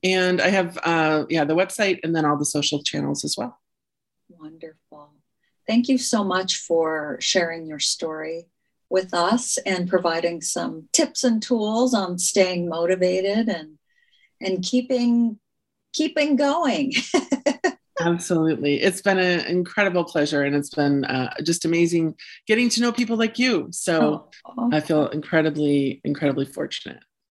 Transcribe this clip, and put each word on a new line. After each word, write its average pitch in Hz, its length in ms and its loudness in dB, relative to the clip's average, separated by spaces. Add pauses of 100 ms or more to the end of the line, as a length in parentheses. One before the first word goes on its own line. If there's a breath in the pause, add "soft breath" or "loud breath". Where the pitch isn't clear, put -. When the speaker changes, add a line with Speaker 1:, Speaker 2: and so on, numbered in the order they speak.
Speaker 1:
And 185 380 2
I 180 80 4
have, 185 340 0
uh, 156 460 2
yeah, 160 160 2
the 156 100 0
website 185 480 0
and 165 140 0
then 156 80 2
all 147 140 2
the 147 60 -2
social 143 380 -2
channels 143 420 -4
as 143 120 -4
well. - 240 -8 (680)
Speaker 2:
Wonderful. 156 840 -20 (560)
Thank 240 200 2
you 262 100 4
so 214 260 0
much 185 320 -2
for 160 640 -2
sharing 165 460 -2
your 151 120 -10
story 160 680 -6 (440)
with 185 220 -2
us 185 460 0
and 180 300 -2
providing 170 520 0
some 165 520 -8
tips - 320 0
and 226 180 2
tools 233 520 0
on 180 240 -2
staying 180 500 2
motivated 185 800 0
and, 156 300 -6 (640)
and 185 220 -4
keeping, 240 760 2 (540)
keeping 302 440 0
going. 285 600 2
<laughs> - 1000 -2
Speaker 1:
Absolutely. 160 840 2
It's 190 180 2
been 190 180 2
an 180 280 2
incredible 180 580 0
pleasure. 147 380 0
And 143 120 0
it's 143 160 -2
been, 143 360 2
uh, 127 260 -2 (100)
just 170 220 -2
amazing 165 520 2 (300 loud breath)
getting 233 240 2
to 226 120 0
know 240 100 2
people 233 240 -2
like 226 220 -2
you. 240 320 2
So 156 580 0 (160 loud breath)
Speaker 2:
Oh. 240 280 -4
Speaker 1:
I 151 80 2
feel 151 280 2
incredibly, 151 960 0
incredibly 143 400 0
fortunate. - 580 -10 (340)